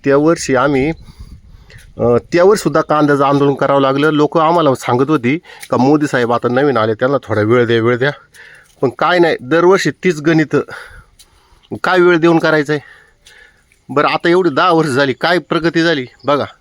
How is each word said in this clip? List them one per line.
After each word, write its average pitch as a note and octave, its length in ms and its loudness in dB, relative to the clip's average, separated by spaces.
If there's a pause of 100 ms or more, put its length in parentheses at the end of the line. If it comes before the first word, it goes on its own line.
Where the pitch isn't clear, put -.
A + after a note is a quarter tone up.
त्या C#3 140 2
वर्षी D#3 380 0
आम्ही, C#3 340 0 (1080)
अ, A#2 200 0 (160)
त्या E3+ 100 2
वर्षी G3+ 200 2
सुद्धा D#3 180 0
कांद्याचं D3 420 0
आंदोलन C#3+ 300 2
करावं C#3 280 0
लागलं. C#3 280 0
लोकं D3+ 320 0
आम्हाला D#3 340 2
सांगत B2+ 340 -2
होती C#3+ 300 -2 (300)
का B2+ 80 -2
मोदी C#3+ 300 2
साहेब A#2+ 260 -2
आता A#2+ 140 -2
नवीन B2+ 300 0
आले, A2 160 0
त्यांना C3 300 -2
थोडा G#2+ 180 -2
वेळ A#2+ 240 2
द्या, A2+ 160 0
वेळ A#2+ 160 0
द्या. C#3 140 -2 (680)
पण B2+ 80 0
काय E3+ 300 -2
नाही, E3 220 2
दरवर्षी E3+ 500 2
तीच D#3+ 300 -4
गणितं. D3+ 380 0 (1200)
काय F3+ 160 0
वेळ F3 180 4
देऊन E3 220 2
करायचं D#3 340 0
आहे? C#3+ 80 -4 (1080)
बरं, C3+ 180 0
आता D#3 220 -2
एवढी F3+ 200 2
दहा E3 220 0
वर्ष D#3+ 180 0
झाली, C3+ 240 0
काय E3+ 240 0
प्रगती E3 460 -2
झाली D3+ 220 -2 (200)
बघा. C#3+ 200 0 (160)